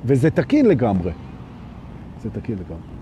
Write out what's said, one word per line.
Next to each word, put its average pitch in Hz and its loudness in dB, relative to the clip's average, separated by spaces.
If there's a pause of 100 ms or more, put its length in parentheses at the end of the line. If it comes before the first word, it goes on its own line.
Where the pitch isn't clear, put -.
וזה 127 4
תקין - 4
לגמרי. 104 4 (1080)
זה 110 -8
תקין 107 -6
לגמרי. 82 -10 (180)